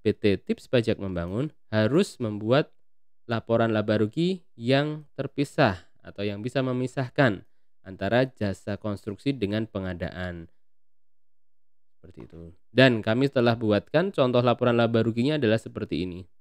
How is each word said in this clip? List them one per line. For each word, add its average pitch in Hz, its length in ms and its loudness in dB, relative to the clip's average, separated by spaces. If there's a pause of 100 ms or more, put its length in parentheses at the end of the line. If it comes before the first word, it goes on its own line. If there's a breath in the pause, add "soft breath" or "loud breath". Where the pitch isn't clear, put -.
P 107 80 2
T 101 320 2
Tips - 240 -6
Pajak 117 320 0
Membangun 95 560 -4 (160)
harus 110 480 2
membuat 110 560 0 (560)
laporan 113 400 2
laba 107 240 2
rugi 165 480 0 (160)
yang 147 560 0
terpisah 135 720 -2 (160)
atau 101 240 -8
yang 104 160 -6
bisa 127 160 -4
memisahkan 127 880 0 (400)
antara 98 400 0
jasa 104 480 -6
konstruksi 104 560 -6
dengan 110 400 -4
pengadaan. 90 800 -8 (1500)
Seperti - 320 -20
itu. 85 240 -18 (160)
Dan 120 360 4
kami 120 220 2
telah 117 300 2
buatkan 120 560 0
contoh 127 260 2
laporan 120 380 2
laba 117 240 2
ruginya 120 340 0
adalah 113 220 2
seperti 92 500 -6
ini. 90 140 -10 (200)